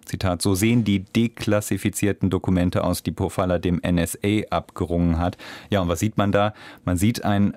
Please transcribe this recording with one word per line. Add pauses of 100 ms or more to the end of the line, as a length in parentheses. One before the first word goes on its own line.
Zitat,
„So
sehen
die
deklassifizierten
Dokumente
aus,
die
Pofalla
dem (140)
N
S
A
abgerungen
hat.“ (320)
Ja,
und
was
sieht
man
da? (280)
Man
sieht
ein